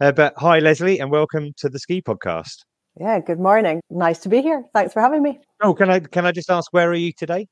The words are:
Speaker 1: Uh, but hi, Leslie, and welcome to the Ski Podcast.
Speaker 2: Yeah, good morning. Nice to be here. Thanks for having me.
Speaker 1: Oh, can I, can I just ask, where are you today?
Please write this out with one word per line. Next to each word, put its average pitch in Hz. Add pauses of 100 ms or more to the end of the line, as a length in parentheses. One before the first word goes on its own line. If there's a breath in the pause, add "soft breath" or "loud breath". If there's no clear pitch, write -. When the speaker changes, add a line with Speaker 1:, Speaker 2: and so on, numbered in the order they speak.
Speaker 1:
Uh, 143
but 147
hi, 160
Leslie, 156
and 139
welcome 151
to 139
the 135
Ski 180
Podcast. 85 (440)
Speaker 2:
Yeah, 202
good 165
morning. 185 (100)
Nice 170
to -
be 233
here. 285
Thanks 202
for 220
having 277
me. 285 (200)
Speaker 1:
Oh, 190
can 190
I, 185
can 175
I 180
just 170
ask, 175
where 175
are 175
you 170
today? 175